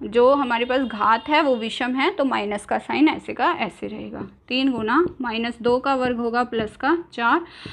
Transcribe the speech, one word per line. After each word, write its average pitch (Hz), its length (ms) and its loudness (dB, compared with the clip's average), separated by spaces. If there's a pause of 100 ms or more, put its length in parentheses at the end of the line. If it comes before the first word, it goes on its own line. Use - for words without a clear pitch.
जो 233 280 4
हमारे 247 340 0
पास 247 160 0
घात 226 480 0
है 302 120 4
वो 277 140 2
विषम 240 400 -4
है, 269 160 2
तो 349 140 0
माइनस 208 400 -2
का 220 140 -2
साइन 240 300 2
ऐसे - 240 -4
का 269 200 0
ऐसे - 340 -6
रहेगा। 214 340 -12 (260)
तीन 262 240 0
गुना 233 320 2 (180)
माइनस 233 380 -4
दो 240 200 2
का 269 160 0
वर्ग 254 220 0
होगा 233 280 0
प्लस 226 320 -4
का 294 180 2 (180)
चार, 254 320 2 (280)